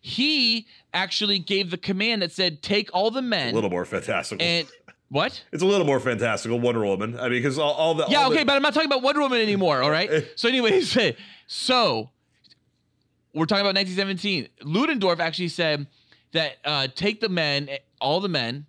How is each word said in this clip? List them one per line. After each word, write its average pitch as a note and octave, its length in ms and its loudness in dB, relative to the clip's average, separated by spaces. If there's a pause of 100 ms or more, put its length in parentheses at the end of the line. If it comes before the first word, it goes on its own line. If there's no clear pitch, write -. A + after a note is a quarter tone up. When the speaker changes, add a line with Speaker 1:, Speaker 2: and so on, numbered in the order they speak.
Speaker 1:
he A#3+ 640 -2 (260)
actually G3 460 -2
gave G3 320 -2
the F3 60 -4
command G3+ 440 -2
that E3+ 120 -4
said, F3 280 -4
"Take G3+ 320 -2
all G3+ 180 2
the C4 100 -4
men." F#3 320 -2
Speaker 2:
A - 20 -2
little G#2+ 140 0
more F2+ 160 -2
fantastical. G2 600 -4
Speaker 1:
And E3+ 220 0 (420)
what? E3+ 420 -2
Speaker 2:
It's D#3 100 -4
a F#3 40 2
little G3 200 4
more C#3 140 4
fantastical, A2+ 600 0
Wonder A#2 240 2
Woman. G#2 360 -2
I B2 100 -4
mean, A#2+ 140 0
'cause C#3 160 -2
all, D3 140 0
all D#3+ 200 2
the, D#3 160 0
Speaker 1:
Yeah, C#4 140 4
Speaker 2:
all C4 80 4
Speaker 1:
okay, D#4 80 2
Speaker 2:
the D4 60 2
Speaker 1:
but C#4 100 2
I'm C#4 80 2
not D4+ 100 2
talking D#4 160 2
about C4+ 140 0
Wonder C#4+ 180 2
Woman B3+ 180 2
anymore, F#3+ 440 2
all D3 80 2
right? D#3 400 0
Speaker 2:
<laughs> - 40 -20
Speaker 1:
So A#3 140 0
anyways, B3+ 480 2 (300)
<laughs> - 200 -20
so E3 640 0 (1200)
we're D#3 120 0
talking G3 160 2
about G3 140 2
nineteen F#3+ 200 0
seventeen. F#3+ 520 -2 (160)
Ludendorff F#3+ 560 0
actually E3+ 300 -2
said D3+ 380 -2 (440)
that, D#3 220 -2 (120)
uh, C#3 300 0
take G#3+ 260 -2
the A3 80 -2
men, D3 400 -2 (320)
all D3 180 2
the G3 100 -2
men C#3 400 -4